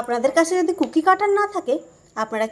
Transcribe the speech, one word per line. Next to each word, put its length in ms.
আপনাদের 360
কাছে 240
যদি 200
কুকি 260
কাটার 320
না 60
থাকে, 200
আপনারা 300